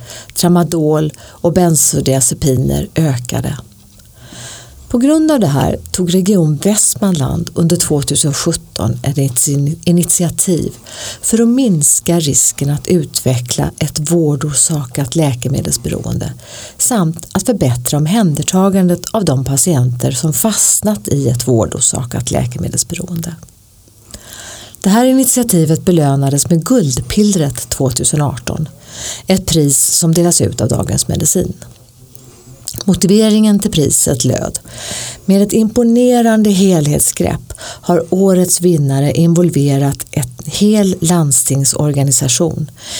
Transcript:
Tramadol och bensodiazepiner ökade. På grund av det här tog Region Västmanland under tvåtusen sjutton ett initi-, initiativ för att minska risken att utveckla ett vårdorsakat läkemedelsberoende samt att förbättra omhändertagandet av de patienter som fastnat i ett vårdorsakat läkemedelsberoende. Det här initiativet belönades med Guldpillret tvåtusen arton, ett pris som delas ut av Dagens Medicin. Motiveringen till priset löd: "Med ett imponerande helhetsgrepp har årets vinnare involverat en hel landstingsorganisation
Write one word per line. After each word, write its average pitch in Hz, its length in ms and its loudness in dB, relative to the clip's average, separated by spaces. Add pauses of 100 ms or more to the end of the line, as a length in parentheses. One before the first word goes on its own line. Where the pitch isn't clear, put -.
(360)
Tramadol 160 840 2
och - 340 -4
bensodiazepiner 139 1400 0
ökade. 139 640 -2 (1300)
På 247 80 0
grund 311 340 2
av 285 80 2
det 175 80 2
här 139 300 0 (140)
tog 170 220 -2
Region 185 420 2
Västmanland 165 960 -2
under 170 220 2
tvåtusen 147 580 0
sjutton 123 680 -4
ett - 140 -2
initi-, 143 680 0
initiativ 170 920 0 (480)
för 226 200 2
att 233 60 4
minska 185 720 2
risken 143 500 0
att 147 180 -4
utveckla 139 920 -2
ett 151 320 -4
vårdorsakat 147 1040 -2
läkemedelsberoende - 1200 -2 (440)
samt 175 540 -2
att 196 140 -2
förbättra 151 520 0
omhändertagandet 180 1120 2
av 214 140 -2
de 135 200 0
patienter 131 680 0
som 151 220 -2
fastnat 208 720 0
i 139 220 0
ett 123 180 -2
vårdorsakat - 840 0
läkemedelsberoende. - 1040 -4 (1500)
Det 190 80 2
här 233 160 4
initiativet 233 800 2
belönades 139 640 2
med 165 160 2
Guldpillret 165 1040 0
tvåtusen - 520 -2
arton, 135 480 -4 (580)
ett 190 180 0
pris - 520 0
som 165 160 2
delas 170 280 2
ut - 200 -2
av - 60 2
Dagens - 400 -2
Medicin. 175 460 -2 (1300)
Motiveringen 208 760 4
till 202 120 -2
priset 139 540 0
löd: - 340 -2 (640)
"Med 196 160 4
ett 202 120 0
imponerande 233 960 4
helhetsgrepp 175 1120 0
har - 500 -2
årets 185 520 2
vinnare 147 500 2
involverat 147 840 2 (140)
en 131 180 -4 (160)
hel 202 560 2
landstingsorganisation 143 1700 0 (280)